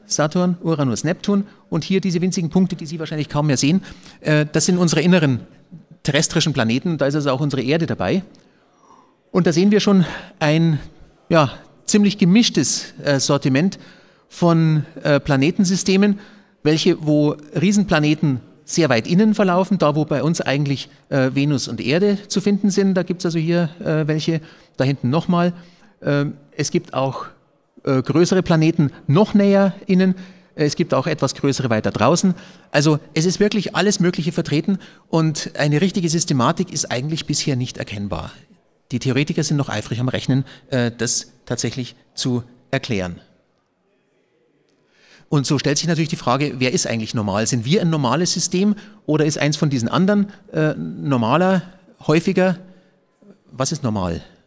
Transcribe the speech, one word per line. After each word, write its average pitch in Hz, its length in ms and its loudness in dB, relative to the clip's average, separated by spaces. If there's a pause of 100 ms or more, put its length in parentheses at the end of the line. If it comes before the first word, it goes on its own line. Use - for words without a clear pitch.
Saturn, 175 540 0
Uranus, 143 420 -2
Neptun 202 440 -2 (240)
und 170 120 -2
hier 190 200 0
diese 175 180 -2
winzigen 170 300 -2
Punkte, 185 260 2
die 170 80 -14
Sie 160 140 -10
wahrscheinlich 151 320 -8
kaum 147 160 0
mehr 139 100 2
sehen, 160 260 2 (380)
äh, 151 320 2
das 160 140 2
sind 185 100 2
unsere 165 260 2
inneren 156 380 4 (640)
terrestrischen 147 500 0
Planeten, 131 460 0
da 135 80 0
ist 143 80 0
also 143 160 0
auch 131 100 -2
unsere 139 220 -2
Erde 151 240 0
dabei. 147 360 -2 (1080)
Und 180 160 2
da 175 60 4
sehen 185 180 4
wir 208 100 4
schon 190 260 4 (340)
ein, 156 380 2 (500)
ja, 156 240 4 (320)
ziemlich 208 340 2
gemischtes, 185 840 2
äh, 139 160 0
Sortiment 143 600 0 (500)
von, 160 560 2 (180)
äh, 143 180 2
Planetensystemen, 185 960 2 (440)
welche, 160 440 2
wo 147 300 2 (220)
Riesenplaneten 151 840 2 (240)
sehr 160 240 0
weit 113 180 0
innen 208 280 4
verlaufen, 185 440 0
da 147 180 2
wo 151 80 0
bei 147 180 -2
uns 160 180 0
eigentlich, 139 500 -2 (180)
äh, 131 260 0
Venus 139 340 0
und 113 120 -8
Erde 180 380 0 (100)
zu 196 120 -2
finden 202 300 0
sind. 196 240 2
Da 185 80 0
gibt's 175 220 -6
also 170 140 -2
hier, 170 320 0 (100)
äh, 156 260 -2
welche, 156 340 -2 (360)
da 131 80 0
hinten 135 240 -2
nochmal. 175 460 0 (480)
Ähm, 143 320 -2 (220)
es 143 140 -4
gibt - 240 -4
auch, 131 320 -4 (580)
äh, 131 180 0
größere 175 400 2
Planeten 160 480 2 (160)
noch 180 280 4
näher 196 400 4 (120)
innen. 185 280 4 (400)
Es 147 200 0
gibt - 200 -2
auch 127 120 0
etwas 147 280 -2
größere 135 340 -2
weiter 107 220 0
draußen. 165 440 2 (380)
Also 147 260 2 (140)
es 156 140 0
ist 180 140 0
wirklich 208 360 0
alles 196 240 0
Mögliche 175 320 0
vertreten 156 460 -2 (300)
und 160 480 0
eine 147 260 2
richtige 180 260 0
Systematik 151 640 0
ist - 180 -6
eigentlich 147 360 -6
bisher 147 300 -2
nicht 123 200 -6
erkennbar. 101 560 -8 (580)
Die 123 80 -4
Theoretiker 143 460 -2
sind 147 140 -2
noch 135 100 -4
eifrig 110 320 -6
am 127 80 -2
Rechnen, 131 360 -2 (260)
äh, 120 260 -2
das - 360 -6 (140)
tatsächlich 123 480 -6 (200)
zu 123 280 -4 (280)
erklären. 95 500 -4 (2000)
Und 147 160 0
so 143 140 0
stellt 143 180 0
sich 156 100 -4
natürlich 160 220 0
die - 80 -6
Frage, 135 420 -2
wer 127 140 0
ist 127 140 -2
eigentlich 113 260 -4
normal? 107 340 -2
Sind 117 200 -2
wir 180 160 0
ein 170 80 0
normales 151 420 0
System 196 440 0 (280)
oder 151 220 0
ist 147 100 -2
eins 147 220 -2
von 156 100 0
diesen 123 220 -2
anderen, 202 380 2 (240)
äh, 156 220 0
normaler, 160 880 0 (440)
häufiger? 180 520 2 (920)
Was 131 200 -4
ist 147 100 -6
normal? 92 400 -4 (240)